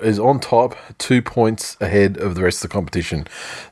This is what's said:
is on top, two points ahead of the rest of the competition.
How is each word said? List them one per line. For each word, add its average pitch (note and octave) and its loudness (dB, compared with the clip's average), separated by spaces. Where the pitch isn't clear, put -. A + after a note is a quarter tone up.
is A2 0
on B2+ 2
top, B2 2
two B2 2
points A2+ 0
ahead G2 2
of F#2+ -4
the F2+ -2
rest F2+ 0
of E2 -10
the - -10
competition. E2 -4